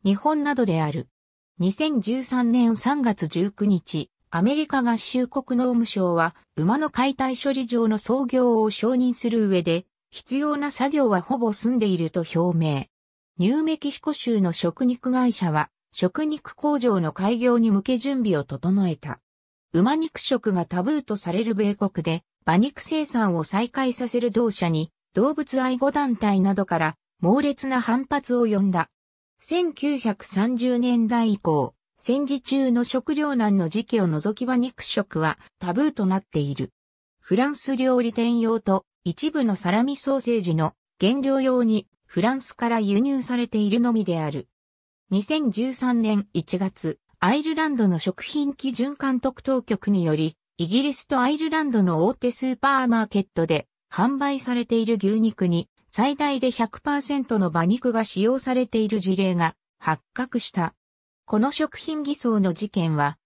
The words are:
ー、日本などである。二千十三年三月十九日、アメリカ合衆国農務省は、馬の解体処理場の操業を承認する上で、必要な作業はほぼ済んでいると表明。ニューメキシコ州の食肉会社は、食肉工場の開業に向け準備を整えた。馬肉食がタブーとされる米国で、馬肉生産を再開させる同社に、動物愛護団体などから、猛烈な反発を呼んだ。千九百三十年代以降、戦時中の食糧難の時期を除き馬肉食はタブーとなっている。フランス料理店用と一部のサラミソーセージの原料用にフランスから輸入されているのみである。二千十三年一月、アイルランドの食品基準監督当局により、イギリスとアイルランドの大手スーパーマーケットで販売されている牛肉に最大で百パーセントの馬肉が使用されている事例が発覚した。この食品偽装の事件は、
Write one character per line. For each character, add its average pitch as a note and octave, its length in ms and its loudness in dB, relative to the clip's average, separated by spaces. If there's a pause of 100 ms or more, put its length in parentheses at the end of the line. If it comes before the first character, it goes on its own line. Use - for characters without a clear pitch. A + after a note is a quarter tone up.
ー、 - 20 -4
日 G3 100 4
本 D4+ 280 0
な C#4+ 120 -2
ど B3 100 2
で D#3+ 160 0
あ D3+ 100 -2
る。 C3+ 160 -6 (500)
二 F3+ 140 0
千 D4+ 300 -2
十 B3 220 -4
三 A#3+ 280 0
年 A#3 240 4
三 C#4 260 0
月 G3+ 280 0
十 F#3 220 0
九 G#3 140 -2
日、 F3 440 0 (260)
ア E3+ 60 0
メ B3+ 140 2
リ D4+ 100 0
カ C#4 160 -2
合 A#3+ 160 0
衆 B3 300 -2
国 C4 280 -4
農 B3 100 2
務 A#3 200 2
省 F3+ 300 0
は、 E3 200 0 (200)
馬 F#3 240 2
の D#4 100 -2
解 C4+ 240 0
体 C4 240 -2
処 C#4 140 -2
理 C4 160 -2
場 A3+ 200 0
の G#3+ 120 0
操 C4 260 -2
業 A#3+ 380 2
を G#3+ 80 2
承 A3+ 220 0
認 B3 200 2
す A#3+ 160 -2
る A3 180 2
上 F#3 140 2
で、 E3+ 240 0 (240)
必 - 280 -8
要 D4 200 0
な C#4+ 140 -4
作 C4+ 180 -2
業 C#4+ 200 2
は F#3 120 2
ほ C4 160 -4
ぼ A3+ 160 0
済 A#3 200 -2
ん B3+ 40 2
で A3 80 2
い F#3+ 140 2
る E3 100 -2
と E3+ 160 -2 (100)
表 E3+ 220 2
明。 D3+ 280 0 (520)
ニ F3+ 140 2
ュ D4 80 2
ー D#4 40 0
メ D#4 140 0
キ C#4+ 140 -4
シ - 100 -12
コ D#4 100 -4
州 A3+ 300 -2
の F3 100 2
食 E3+ 340 -2
肉 B3 260 0
会 B3+ 220 2
社 E3+ 180 -2
は、 D3+ 180 0 (220)
食 A#3+ 340 -2
肉 D4+ 300 -6
工 D4 240 0
場 A3+ 200 2
の D#3 120 -2
開 G#3+ 260 -2
業 A#3+ 220 2
に A3+ 100 4
向 G3 140 2
け B3+ 160 0
準 C4+ 240 -2
備 G3 120 2
を C#3+ 80 0
整 F3+ 460 0
え D3+ 60 -2
た。 - 240 -12 (520)
馬 A3 240 2
肉 D#4+ 220 -4
食 A#3 340 -2
が F3 140 0
タ F3+ 160 -4
ブ B3+ 120 0
ー - 100 -2
と G#3+ 120 -6
さ F3 160 -8
れ G3+ 120 -2
る A3 100 -2
米 G3+ 220 0
国 F#3+ 280 -4
で、 E3+ 200 -2 (200)
馬 E3 140 2
肉 C4 220 0
生 D#4 260 -2
産 G#3+ 300 0
を D#3+ 80 -2
再 A3+ 260 -2
開 C4 240 -2
さ B3 140 -6
せ A#3+ 120 -2
る A#3 120 0
同 A#3 180 2
社 F3+ 180 -2
に、 D#3+ 220 0 (240)
動 C4+ 220 2
物 C4+ 260 -2
愛 B3+ 160 0
護 C#4 140 2
団 C#4 240 0
体 G3 240 2
な G3 160 4
ど F#3+ 100 0
か E3+ 140 -2
ら、 D#3 160 0 (240)
猛 F3+ 220 4
烈 C#4 260 -2
な B3+ 140 0
反 B3+ 240 0
発 C#4 300 -2
を A#3+ 120 4
呼 G#3 140 2
ん G3 100 2
だ。 E3+ 180 -2 (500)
千 E4+ 340 -2
九 C#4 260 -2
百 G#3+ 240 -4
三 A#3 340 0
十 B3 220 0
年 A#3+ 280 2
代 A3+ 260 2
以 G3+ 40 0
降、 D3 380 0 (300)
戦 C#4 200 0
時 C4+ 160 -2
中 C4+ 280 0
の A#3+ 140 2
食 C4 320 -2
糧 D4 180 -2
難 G#3+ 220 2
の E3+ 140 2
時 G#3+ 160 -2
期 A3+ 160 0
を F3+ 60 2
除 E3 280 -2
き - 80 -6
馬 B3+ 140 0
肉 B3 240 -2
食 - 400 -4
は D#3+ 180 -2 (180)
タ F3+ 140 -6
ブ A#3+ 120 2
ー D4+ 100 2
と G3+ 120 -2
な F#3 120 2
っ F#3+ 40 -2
て - 200 -4
い C#3+ 120 -2
る。 - 200 -6 (480)
フ F#3+ 160 0
ラ B3+ 100 2
ン D4 80 -4
ス C4+ 220 -2
料 B3+ 240 2
理 A#3 100 0
店 A#3 300 0
用 A3+ 180 0
と G3 240 0 (220)
一 C#4+ 260 -2
部 C#4 140 0
の G#3 100 2
サ F3+ 160 -2
ラ A3+ 120 2
ミ C#4 120 -2
ソ C#4 220 -2
ー - 20 0
セ A#3+ 200 0
ー - 20 -2
ジ E3+ 120 0
の D#3+ 200 0 (260)
原 B3 220 2
料 C4+ 180 2
用 B3+ 240 2
に A3 240 0 (180)
フ - 160 -4
ラ A#3 120 2
ン C4+ 80 -4
ス - 160 -8
か A#3 100 -2
ら A3+ 140 0
輸 G3+ 180 2
入 C4+ 220 0
さ B3 160 -4
れ A#3+ 100 -2
て A3 100 -4
い G#3 120 2
る A3+ 100 2
の A#3+ 140 2
み A3 100 2
で E3+ 160 -2
あ D#3 100 -2
る。 C#3+ 200 -8 (600)
二 G3 120 0
千 D4+ 260 0
十 B3 240 -4
三 B3 280 0
年 G#3 320 0
一 F3+ 260 -4
月、 F#3 400 -4 (220)
ア G3 140 4
イ D4+ 60 0
ル D#4 140 -2
ラ D#4 140 0
ン C4+ 80 -2
ド G#3+ 100 4
の F3 120 2
食 - 240 -6
品 C#4+ 300 -4
基 C4 200 -6
準 C#4 260 -4
監 C4 220 -2
督 C4 200 -4
当 C4 200 0
局 - 280 -4
に F#3+ 140 2
よ D#3+ 100 2
り、 D#3 220 -2 (220)
イ E3+ 100 -2
ギ A#3+ 160 2
リ C#4+ 100 -2
ス - 120 -6
と C4 160 0
ア B3+ 80 2
イ D4+ 80 0
ル D#4 120 -4
ラ D#4 140 0
ン C#4+ 80 -2
ド G#3+ 120 2
の E3+ 220 2
大 B3+ 100 2
手 B3 160 -2
ス C4 160 -4
ー B3+ 100 -2
パ C4+ 220 2
ー B3+ 80 0
マ A#3 160 2
ー G#3 40 -4
ケ G3+ 120 0
ッ F#3+ 140 -2
ト E3 140 0
で D#3 200 0 (220)
販 C4 280 0
売 C#4 240 -2
さ B3 140 -4
れ A#3+ 100 -2
て A#3 100 0
い A3+ 100 2
る A3+ 100 2
牛 G#3 260 0
肉 G#3 260 0
に E3+ 220 0 (200)
最 C#4 280 0
大 C#4+ 240 0
で B3+ 100 2
百 - 300 -4
パ C#4+ 160 -2
ー C#4+ 40 -2
セ C#4 180 -2
ン B3+ 40 -4
ト A3 160 -2
の F#3 80 2
馬 E3 180 0
肉 A#3 280 0
が A3+ 100 0
使 G3 200 -2
用 B3+ 160 2
さ C4 140 -4
れ B3+ 140 0
て A3+ 120 -2
い G#3+ 100 0
る G#3+ 100 -2
事 F#3 160 0
例 F#3 200 0
が E3+ 200 0 (240)
発 - 240 -4 (100)
覚 B3 260 -4
し - 120 -6
た。 E3+ 240 -4 (500)
こ G#3+ 140 0
の F#4 120 2
食 - 260 -4
品 D4+ 260 -6
偽 C#4+ 120 -2
装 A3 260 0
の F#3 120 2
事 G#3 160 -6
件 D#3+ 280 0
は、 D3 280 -2